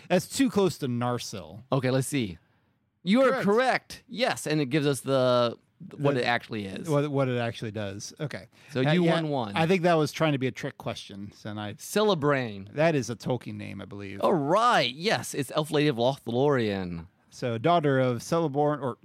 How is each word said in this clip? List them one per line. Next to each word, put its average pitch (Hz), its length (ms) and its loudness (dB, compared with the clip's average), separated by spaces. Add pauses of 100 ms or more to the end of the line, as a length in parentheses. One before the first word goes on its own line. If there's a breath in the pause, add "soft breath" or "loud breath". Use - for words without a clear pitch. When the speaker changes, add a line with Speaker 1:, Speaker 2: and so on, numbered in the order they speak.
Speaker 1:
if - 80 -20
Speaker 2:
that's 175 180 2
too 262 220 2
close 190 260 2
to 143 120 -6
Narsil. 117 720 -6 (100)
Speaker 1:
Okay, 127 180 2
let's 131 180 2
see. 110 280 -2 (720)
You 240 140 6
are 262 60 6
Speaker 2:
Correct. 247 160 0
Speaker 1:
correct. 214 640 0
Yes, 196 400 -2
and 151 120 2
it 143 60 2
gives 139 180 0
us 143 140 2
the, 127 580 2 (400)
what 143 200 2
Speaker 2:
The, 120 60 0
Speaker 1:
it - 20 0
actually 117 400 -2
is. 98 240 -10
Speaker 2:
What, 147 200 2
what 135 200 0
it 123 100 -2
actually 117 320 -6
does. 101 480 -8
Okay. 135 300 -10 (240 loud breath)
Speaker 1:
So 127 120 -2
Speaker 2:
Uh, 143 100 2
Speaker 1:
you 175 100 4
Speaker 2:
yeah, 165 100 4
Speaker 1:
won 160 140 -2
one. 123 260 -2
Speaker 2:
I 165 140 2
think 185 160 2
that 175 100 6
was 156 160 2
trying 160 220 0
to 135 60 0
be 127 100 0
a - 20 -2
trick 127 260 -10
question. 104 540 -10 (140)
And 107 160 -10
I 104 140 -8
Speaker 1:
Celebrane. 139 1000 0
Speaker 2:
That 156 220 4
is 113 120 0
a 120 60 -6
Tolkien 117 400 -4
name, 101 260 -10
I 98 40 -10
believe. 98 400 -12
Speaker 1:
Oh, - 80 4
right. 170 600 2
Yes, 156 420 -4
it's 143 200 -4
Elf 151 160 0
Lady 147 160 4
of 127 120 2
Lothlorien. 117 1080 0 (240)
Speaker 2:
So 117 280 -6
daughter 147 420 4
of 127 220 0
Celeborn 147 600 0
or 120 220 -6